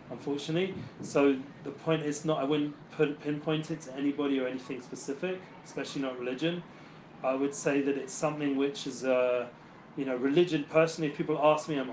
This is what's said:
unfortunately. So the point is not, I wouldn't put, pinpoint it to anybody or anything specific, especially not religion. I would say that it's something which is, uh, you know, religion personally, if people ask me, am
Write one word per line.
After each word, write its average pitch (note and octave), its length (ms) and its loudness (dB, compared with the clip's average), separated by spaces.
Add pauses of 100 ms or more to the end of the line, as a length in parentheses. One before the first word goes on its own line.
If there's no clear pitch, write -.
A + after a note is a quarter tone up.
(100)
unfortunately. D#3+ 640 -2 (260)
So C#3 360 4 (260)
the - 80 -8
point D#3+ 320 0
is D3 220 -4
not, D3 140 2
I C3+ 60 0
wouldn't D3 300 2 (180)
put, D3 300 0
pinpoint D#3 480 -2
it D#3 120 -6
to C3 140 -12
anybody C#3 440 2
or B2+ 60 0
anything B2+ 360 -6
specific, F3+ 580 -6 (240)
especially - 380 -6
not B2+ 160 -2
religion. C#3+ 440 -2 (600)
I C3 120 2
would C#3 200 0
say C#3 260 2
that C#3 160 2
it's - 160 -6
something D3 440 0
which C#3 300 0
is, B2 180 -6
uh, B2 420 4 (500)
you C#3+ 80 -2
know, C3 120 0
religion D3 520 4
personally, D#3+ 420 4
if D3+ 60 -6
people D3+ 260 0
ask D3+ 260 6
me, D3 100 0
am B2+ 140 -2